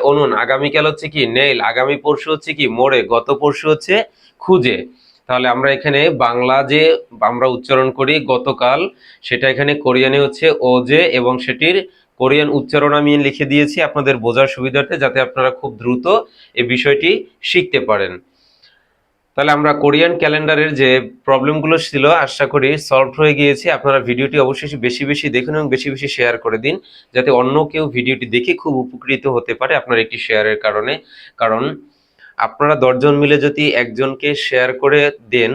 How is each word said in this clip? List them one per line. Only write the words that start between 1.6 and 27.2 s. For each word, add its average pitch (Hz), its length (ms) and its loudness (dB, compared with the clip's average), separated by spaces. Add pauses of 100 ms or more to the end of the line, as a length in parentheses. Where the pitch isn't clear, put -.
আগামী 127 360 0
পরশু 147 340 -2
হচ্ছে 156 220 -6
কি 143 160 -2
মোড়ে, 127 380 2
গত 117 200 0 (120)
পরশু 143 300 -2
হচ্ছে 156 260 0 (460)
খুঁজে। 127 360 2 (520)
তাহলে 127 200 0
আমরা 131 240 0
এখানে 143 280 0 (160)
বাংলা 123 460 0
যে 143 180 0 (400)
আমরা 120 260 0
উচ্চারণ 131 440 0
করি 135 220 -2 (120)
গতকাল, 127 540 0 (440)
সেটা 127 260 -2
এখানে 143 260 0
কোরিয়ানে 131 440 2
হচ্ছে 143 260 -2 (180)
ওজে 127 380 4 (120)
এবং 127 260 0
সেটির 151 380 0 (420)
কোরিয়ান 143 300 2
উচ্চারণ 147 440 0
আমি 147 240 2
লিখে 143 280 -2
দিয়েছি 147 360 0
আপনাদের 139 360 0
বোঝার 120 300 2
সুবিধার্থে, 135 500 -4
যাতে 131 220 -2
আপনারা 127 320 -2
খুব 139 260 -10
দ্রুত 123 280 -2 (500)
এই 120 100 0
বিষয়টি 139 440 0 (320)
শিখতে 175 400 -2
পারেন। 98 320 -2 (1200)
তাহলে 147 140 0
আমরা 147 220 2
কোরিয়ান 147 440 2
ক্যালেন্ডারের 151 580 0
যে 131 140 2 (340)
প্রবলেমগুলো 147 560 0
ছিল 143 260 -2 (180)
আশা 135 240 -2
করি 139 220 0 (120)
সলভ 135 360 0
হয়ে 151 220 2
গিয়েছে। 143 320 2
আপনারা 135 280 0
ভিডিওটি 123 400 -2
অবশ্যই 139 400 -2
বেশি 123 260 -4
বেশি 147 240 -4
দেখুন 127 260 -2
এবং 151 140 -2
বেশি 131 200 -2
বেশি 135 200 -8
শেয়ার 120 280 0
করে 110 220 -2
দিন, 143 160 -2 (380)
যাতে 127 180 0